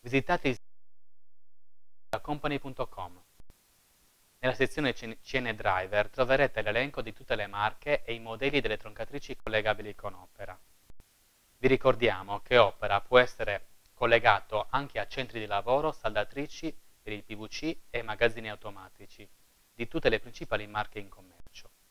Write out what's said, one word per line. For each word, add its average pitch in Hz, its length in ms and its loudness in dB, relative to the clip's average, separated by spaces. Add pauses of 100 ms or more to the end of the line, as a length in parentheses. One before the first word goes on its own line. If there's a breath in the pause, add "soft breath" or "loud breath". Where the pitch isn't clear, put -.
Visitate 139 480 2
il 123 60 2
sito - 1700 -10
company 147 360 -2
punto 131 300 -6
com. - 340 -12 (1160)
Nella 127 160 2
sezione 135 380 2
C - 140 -8
N, 113 160 -10
C - 180 -2
N 117 160 -2
Driver 98 540 2
troverete 135 500 4
l'elenco 117 400 0
di 110 140 -8
tutte 120 200 -4
le 104 120 -2
marche 107 580 0
e 117 80 -4
i 117 80 -6
modelli 120 400 0
delle 113 160 0
troncatrici 120 600 -8
collegabili 104 580 0
con 101 200 -10
Opera. 92 440 -16 (1000)
Vi 127 100 2
ricordiamo 110 720 4
che 123 180 6
Opera 101 420 6
può - 180 6
essere 107 500 2 (260)
collegato 113 760 4
anche 139 300 -2
a 101 80 -4
centri 120 340 -6
di 107 60 -6
lavoro, 120 440 0
saldatrici 135 880 -4 (260)
per 107 120 -8
il 101 100 -10
P 110 100 -12
V 107 140 -10
C - 300 -6 (100)
e 120 140 -6
magazzini 113 480 0
automatici 98 760 -14 (480)
di 117 140 -4
tutte 139 220 4
le 110 100 4
principali 104 460 -6
marche 104 320 -6
in 101 100 -12
commercio. - 600 -20 (200)